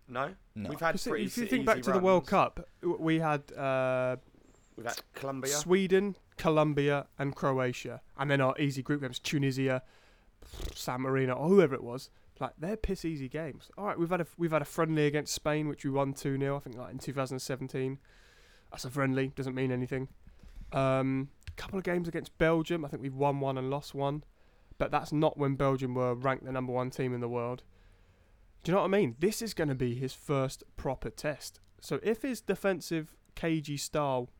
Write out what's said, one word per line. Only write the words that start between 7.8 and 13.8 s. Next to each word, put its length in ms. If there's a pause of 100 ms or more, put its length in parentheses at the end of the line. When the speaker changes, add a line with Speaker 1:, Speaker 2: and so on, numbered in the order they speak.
Speaker 3:
and 140
then 100
our 180
easy 220
group 200
games, 180
Tunisia, 640 (880)
San 280
Marino, 320
or 160
whoever 260
it 80
was. 260 (300)
Like, 180
they're 200
piss 280
easy 240
games. 480
All 80